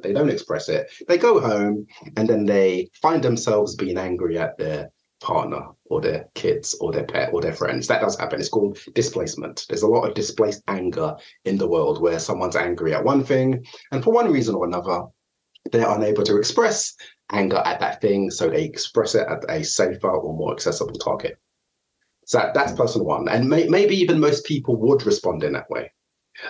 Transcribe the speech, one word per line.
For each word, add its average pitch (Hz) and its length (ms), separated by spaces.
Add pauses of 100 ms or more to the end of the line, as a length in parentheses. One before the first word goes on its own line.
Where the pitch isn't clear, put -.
They 98 120
don't 143 160
express - 400
it. - 200 (160)
They 175 120
go 220 200
home 104 460 (320)
and 110 120
then 104 180
they 95 420 (140)
find 156 200
themselves 110 520
being 90 240
angry 87 400
at 80 180
their 78 340 (300)
partner - 460 (200)
or 80 140
their - 340
kids - 460
or 85 100
their - 140
pet 71 280
or 85 80
their 80 120
friends. - 340
That - 140
does - 180
happen. - 220
It's - 80
called 101 300 (140)
displacement. - 760
There's - 140
a - 60
lot - 200
of - 60
displaced 104 520
anger 90 480 (300)
in 98 140
the - 100
world 92 320
where 82 180
someone's - 380
angry 170 360
at - 120
one 135 200
thing, 131 400 (280)
and 127 100
for 226 100
one 226 200
reason 113 240
or 87 100
another, 90 360 (680)
they're 117 180
unable 107 360
to 104 140
express - 560 (360)
anger 95 340
at - 140
that - 220
thing, 98 300
so - 180
they - 160
express - 500
it 107 140
at 80 200
a 156 160
safer - 460
or 87 260
more 82 160
accessible - 420
target. - 440 (840)
So - 140
that, - 160
that's 139 180
person 110 320
one. 73 240
And 120 200
may-, 160 200
maybe 196 280
even 165 220
most 147 260
people 131 320
would 117 300
respond 85 380
in - 80
that - 180
way. - 220 (580)